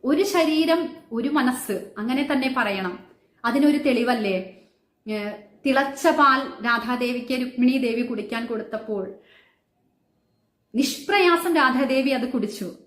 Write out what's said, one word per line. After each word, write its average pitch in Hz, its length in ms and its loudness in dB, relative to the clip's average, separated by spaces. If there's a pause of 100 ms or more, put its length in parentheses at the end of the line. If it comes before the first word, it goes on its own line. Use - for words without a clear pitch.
ഒരു 294 180 2
ശരീരം, 320 640 2 (240)
ഒരു 226 160 -2
മനസ്സ്, 254 680 -2
അങ്ങനെ 254 340 -2
തന്നെ 262 240 0
പറയണം. 196 420 -2 (460)
അതിനൊരു 285 340 4
തെളിവല്ലേ? 233 800 0 (520)
ഏ, 208 200 -6 (380)
തിളച്ച 277 420 0
പാൽ 269 560 2
രാധാദേവിക്ക് 240 760 -2
രുക്മിണി 247 380 2
ദേവി 240 240 0
കുടിക്കാൻ 233 440 -6
കൊടുത്തപ്പോൾ 214 680 -6 (1600)
നിഷ്പ്രയാസം 349 800 2
രാധാദേവി 262 540 2
അത് 254 180 0
കുടിച്ചു. 208 440 -4 (140)